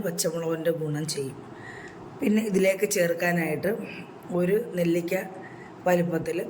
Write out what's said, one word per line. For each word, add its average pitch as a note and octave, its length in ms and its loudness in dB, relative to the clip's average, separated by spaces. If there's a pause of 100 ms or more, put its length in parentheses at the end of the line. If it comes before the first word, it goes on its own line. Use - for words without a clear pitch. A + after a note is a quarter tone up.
പച്ചമുളകിൻ്റെ E3 720 0
ഗുണം D3+ 320 -2
ചെയ്യും. C3+ 240 -4 (800)
പിന്നെ G#3+ 320 4
ഇതിലേക്ക് F#3+ 460 4
ചേർക്കാനായിട്ട് E3+ 760 2 (680)
ഒരു F#3 160 4 (200)
നെല്ലിക്ക E3+ 380 2 (720)
വലിപ്പത്തിൽ E3+ 500 2 (120)